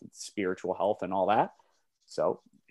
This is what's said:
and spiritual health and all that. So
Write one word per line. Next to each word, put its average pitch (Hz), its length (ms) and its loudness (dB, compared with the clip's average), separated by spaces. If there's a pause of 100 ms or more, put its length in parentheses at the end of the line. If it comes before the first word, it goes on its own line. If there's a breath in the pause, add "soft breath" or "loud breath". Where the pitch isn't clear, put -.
and - 100 -20
spiritual 92 640 -4
health 101 260 0
and 92 140 -4
all 95 140 2
that. 120 260 2 (500)
So - 360 -2 (300)